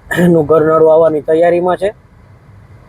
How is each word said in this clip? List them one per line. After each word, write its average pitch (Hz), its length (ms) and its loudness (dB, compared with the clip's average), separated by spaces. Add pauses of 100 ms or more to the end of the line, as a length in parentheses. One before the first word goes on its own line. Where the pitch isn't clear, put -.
(280)
નું 160 180 0
ગરનાળું 156 460 2
આવવાની 156 300 0
તૈયારીમાં 170 560 -2
છે. 196 120 -6 (960)